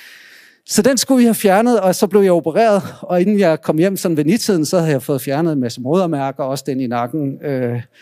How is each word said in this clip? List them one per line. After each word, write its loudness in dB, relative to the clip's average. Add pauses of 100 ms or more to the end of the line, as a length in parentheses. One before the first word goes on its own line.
(680)
Så 0
den 2
skulle 2
vi 6
have 4
fjernet, 2
og 2
så 0
blev 2
jeg 4
opereret, 2 (200)
og -2
inden 2
jeg 0
kom -2
hjem 0
sådan -2
ved 0
nitiden, 0
så -2
havde 0
jeg -2
fået -4
fjernet -2
en -2
masse -6
modermærker, -2
også -6
den -4
i -4
nakken. -6
Øh, -4 (200)